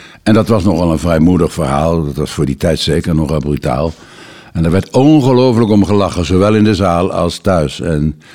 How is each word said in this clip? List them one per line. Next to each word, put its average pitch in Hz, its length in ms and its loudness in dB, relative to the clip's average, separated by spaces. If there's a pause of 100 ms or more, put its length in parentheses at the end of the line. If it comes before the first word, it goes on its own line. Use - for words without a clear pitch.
(240)
En 110 100 2
dat 107 140 2
was 107 160 0
nogal 85 280 0
een 80 80 -2
vrijmoedig 82 540 2
verhaal. 80 520 -2
Dat 71 100 -8
was 73 160 -6
voor 73 140 -4
die 67 120 -4
tijd 82 220 -2
zeker 80 360 -2
nogal 78 240 -2
brutaal. 69 540 -4 (600)
En 82 120 -2
er 82 60 0
werd 92 180 -2
ongelooflijk 127 800 2
om 104 160 4
gelachen, 95 400 0
zowel 95 300 2
in 107 80 4
de 107 120 2
zaal 90 380 0
als 87 240 -4
thuis. 82 440 -2
En 78 380 -2 (160)